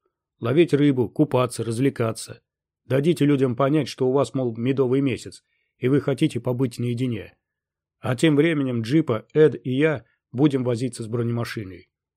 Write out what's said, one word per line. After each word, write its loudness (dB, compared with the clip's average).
Ловить 2
рыбу, 2
купаться, 0
развлекаться. -4
Дадите 2
людям 2
понять, 0
что -2
у 2
вас, 0
мол, -4
медовый 0
месяц, -6
и -2
вы 4
хотите -2
побыть -2
наедине. -6
А -4
тем 4
временем 2
Джипа, 0
Эд 6
и -4
я -2
будем 2
возиться -4
с -10
бронемашиной». -6